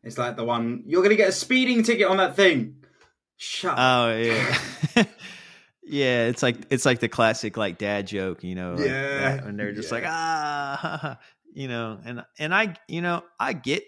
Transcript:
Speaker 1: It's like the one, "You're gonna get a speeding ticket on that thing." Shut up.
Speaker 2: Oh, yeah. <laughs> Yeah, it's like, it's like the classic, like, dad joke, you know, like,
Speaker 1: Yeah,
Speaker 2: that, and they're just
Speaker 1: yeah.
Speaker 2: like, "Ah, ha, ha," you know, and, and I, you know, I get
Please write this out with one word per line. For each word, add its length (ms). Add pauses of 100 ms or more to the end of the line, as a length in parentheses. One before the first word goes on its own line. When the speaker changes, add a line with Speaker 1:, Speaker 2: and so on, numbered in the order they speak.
Speaker 1:
It's 140
like 200
the 80
one, 400
"You're 180
gonna 120
get 140
a 40
speeding 500
ticket 240
on 100
that 180
thing." 480 (520)
Shut 380
up. 60
Speaker 2:
Oh, 380
yeah. 920
<laughs> 60 (760)
Yeah, 380
it's 160
like, 140 (120)
it's 160
like 140
the 80
classic, 480
like, 220
dad 300
joke, 360
you 120
know, 200
like, 160
Speaker 1:
Yeah, 460
Speaker 2:
that, 80
and 120
they're 140
just 180
Speaker 1:
yeah. 100
Speaker 2:
like, 60
"Ah, 760
ha, 160
ha," 220 (340)
you 160
know, 340
and, 220 (120)
and 160
I, 220 (140)
you 120
know, 220 (160)
I 140
get 340